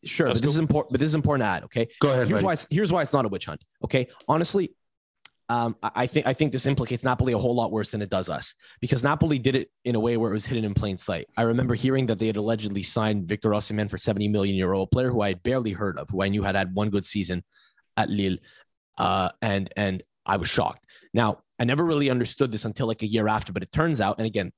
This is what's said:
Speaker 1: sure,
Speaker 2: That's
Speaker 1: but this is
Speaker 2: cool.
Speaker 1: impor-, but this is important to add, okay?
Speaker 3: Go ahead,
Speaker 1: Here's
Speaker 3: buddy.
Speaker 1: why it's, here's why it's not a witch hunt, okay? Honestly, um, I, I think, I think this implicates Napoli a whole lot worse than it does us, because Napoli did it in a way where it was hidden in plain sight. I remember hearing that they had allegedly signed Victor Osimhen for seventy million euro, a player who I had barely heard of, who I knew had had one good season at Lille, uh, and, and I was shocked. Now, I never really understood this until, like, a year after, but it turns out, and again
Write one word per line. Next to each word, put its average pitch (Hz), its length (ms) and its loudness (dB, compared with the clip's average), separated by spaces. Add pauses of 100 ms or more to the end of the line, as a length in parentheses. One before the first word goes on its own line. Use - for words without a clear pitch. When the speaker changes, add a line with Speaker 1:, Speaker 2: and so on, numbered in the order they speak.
Speaker 1:
sure, - 240 0
Speaker 2:
That's 131 120 2
Speaker 1:
but 120 80 -2
this 147 80 2
is - 20 2
Speaker 2:
cool. 160 100 2
Speaker 1:
impor-, 147 220 -2
but 127 100 0
this 151 100 2
is 151 60 0
important 143 280 2
to 107 40 2
add, 90 180 0
okay? 113 220 -2 (140)
Speaker 3:
Go 147 80 4
ahead, 127 180 2
Speaker 1:
Here's 107 120 2
Speaker 3:
buddy. 98 60 2
Speaker 1:
why 180 80 2
it's, - 180 -6
here's 175 200 2
why 170 120 2
it's - 100 -4
not 135 120 4
a 107 40 -2
witch 98 160 -6
hunt, - 180 -12 (200)
okay? 127 240 0 (200)
Honestly, 170 460 0 (760)
um, 117 320 0
I, 107 140 -4
I 127 120 0
think, - 200 0
I 135 60 2
think 147 180 0
this 131 140 -2
implicates 135 400 -2
Napoli 127 260 2
a 113 60 2
whole 120 180 2
lot 117 160 0
worse 107 200 -4
than 107 100 -4
it 98 80 -6
does 92 180 -2
us, 71 260 -8 (280)
because 127 200 0
Napoli 147 380 4
did 127 160 2
it - 160 0 (140)
in 120 100 0
a 110 40 4
way 117 180 2
where 113 120 2
it 98 40 0
was 107 120 -4
hidden 113 200 -2
in 101 80 -2
plain 98 240 0
sight. 87 280 -6 (120)
I 113 60 4
remember 120 300 2
hearing 131 340 2
that 107 120 0
they 110 80 0
had 107 80 0
allegedly 104 480 -2
signed 104 460 0
Victor 104 220 0
Osimhen 104 380 -2
for - 80 -6
seventy 104 300 0
million 101 300 0
euro, 95 240 0
a 95 60 -2
player 127 220 2
who 120 120 0
I 101 80 2
had 90 140 -4
barely 120 280 0
heard 95 280 -4
of, 71 100 -10
who 92 120 -2
I 98 60 2
knew 101 160 0
had 98 120 0
had 92 200 -2
one 104 140 0
good 98 160 0
season 90 400 -4 (500)
at - 140 0
Lille, 98 260 0 (600)
uh, 92 320 2 (120)
and, 98 360 -2
and 98 260 -2 (220)
I 98 100 0
was 87 140 -2
shocked. - 340 -2 (300)
Now, 110 260 2 (200)
I 123 40 2
never 143 220 2
really 147 240 2
understood 123 420 0
this 107 140 -6
until, 113 220 -4
like, 113 160 -2
a 110 40 -4
year 107 220 2
after, 107 240 -2
but 90 100 -4
it - 80 -16
turns 151 300 0
out, 101 160 0
and 110 100 -2
again 95 300 -2